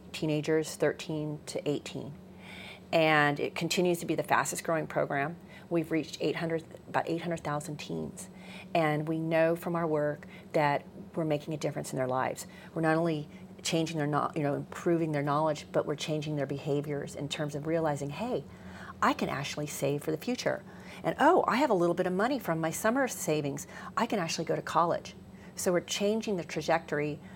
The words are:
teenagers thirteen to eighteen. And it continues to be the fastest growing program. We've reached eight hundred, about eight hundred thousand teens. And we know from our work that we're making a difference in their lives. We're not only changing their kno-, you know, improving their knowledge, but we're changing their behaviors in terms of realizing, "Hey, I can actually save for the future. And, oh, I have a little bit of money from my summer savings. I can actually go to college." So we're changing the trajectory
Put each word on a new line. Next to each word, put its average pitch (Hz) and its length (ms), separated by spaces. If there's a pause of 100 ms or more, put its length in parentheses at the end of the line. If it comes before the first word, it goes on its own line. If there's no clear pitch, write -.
(120)
teenagers 156 600
thirteen 151 720
to - 220
eighteen. 139 440 (800)
And 151 480
it - 160
continues 175 440
to 170 80
be 165 80
the 151 80
fastest 147 420
growing 160 220
program. 147 500 (320)
We've 165 240
reached 156 300
eight 156 140
hundred, 165 280 (240)
about - 200
eight 165 120
hundred 170 240
thousand 147 320
teens. - 540 (440)
And 156 320
we 160 120
know 165 360
from 170 220
our 170 100
work 147 400 (280)
that 143 320 (280)
we're 165 120
making 151 260
a 151 60
difference 147 340
in 147 60
their 131 100
lives. 127 380 (280)
We're 165 80
not 160 140
only 160 320 (340)
changing 165 360
their 147 80
kno-, 147 280
you 156 80
know, 143 120
improving 160 580
their 143 100
knowledge, 151 480
but 156 140
we're 151 120
changing 151 400
their 139 100
behaviors 143 680
in 143 140
terms 147 260
of 143 120
realizing, 156 420
"Hey, 196 360 (580)
I 233 100
can 208 160
actually 139 380
save 143 360
for - 80
the 156 60
future. 156 460 (420)
And, 165 160
oh, 320 260
I 208 100
have 277 140
a 214 40
little 170 200
bit 175 120
of 180 60
money 226 260
from 165 220
my 160 100
summer 247 360
savings. 151 600 (300)
I 233 100
can 220 120
actually 160 280
go 156 100
to 151 60
college." - 520 (420)
So - 160
we're 175 80
changing 208 560
the 160 80
trajectory 151 720 (180)